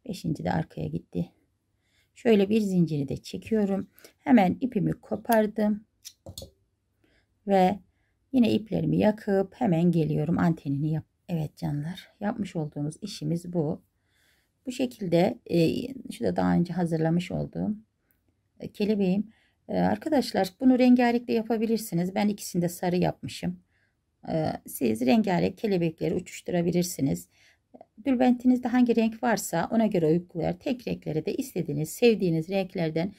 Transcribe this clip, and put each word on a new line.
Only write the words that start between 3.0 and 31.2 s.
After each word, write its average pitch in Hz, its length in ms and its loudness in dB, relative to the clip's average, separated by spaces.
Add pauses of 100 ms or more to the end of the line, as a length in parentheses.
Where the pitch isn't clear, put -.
de - 100 -6
çekiyorum. 196 720 -4 (300)
Hemen 214 420 4
ipimi 185 300 -2
kopardım. 214 920 -2 (1600)
Ve 196 320 4 (520)
yine 233 200 4
iplerimi 170 460 0
yakıp 196 580 2
hemen 175 360 2
geliyorum. 151 480 0
Antenini 156 520 0
yap. 156 140 -4 (240)
Evet 156 280 -6
canlar, 151 520 -8 (100)
yapmış 202 360 -6
olduğumuz 151 460 -6
işimiz 170 520 -8
bu. 165 280 -2 (840)
Bu 262 60 -10
şekilde, 190 720 0
e, - 420 2 (240)
şu - 120 -10
da 185 120 0
daha 180 180 2
önce 175 200 2
hazırlamış 165 580 -2
olduğum, 170 440 -4 (840)
e, - 120 -14
kelebeğim. 202 600 0 (360)
E, 185 80 -4
arkadaşlar 208 720 0 (100)
bunu 254 200 4
rengarenk 240 480 4
de 240 60 0
yapabilirsiniz. 220 840 -2
Ben 208 120 2
ikisini 202 340 -2
de 170 80 2
sarı 180 260 -2
yapmışım. 156 640 -4 (680)
E, 156 240 -2 (140)
siz 220 340 -2
rengarenk 196 560 2
kelebekleri 170 580 -2
uçuşturabilirsiniz. 175 1120 -4 (760)
Tülbentinizde 247 640 2
hangi 240 280 4
renk 226 280 0
varsa 202 480 0
ona 226 140 4
göre 180 220 2
uygular. 170 520 0
Tek 247 280 -4
renklere 160 380 -4